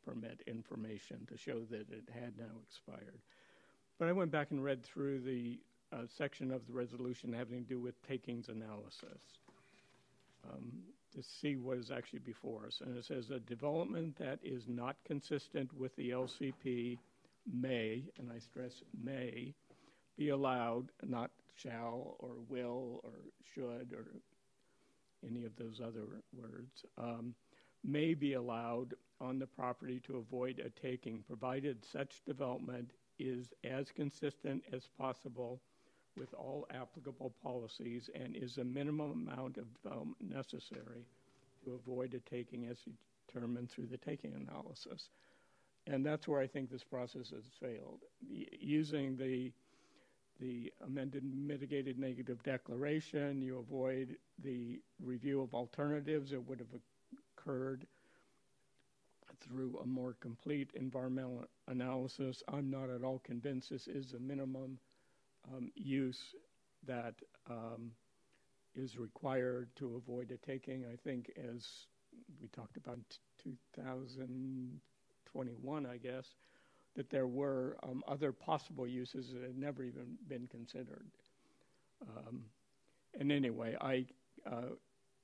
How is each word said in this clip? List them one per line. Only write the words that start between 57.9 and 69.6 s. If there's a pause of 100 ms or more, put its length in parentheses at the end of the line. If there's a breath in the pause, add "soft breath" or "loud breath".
through
a
more
complete
environmental (240)
analysis.
I'm
not
at
all
convinced
this
is
a
minimum, (760 soft breath)
um,
use (520)
that, (340)
um, (840 soft breath)
is
required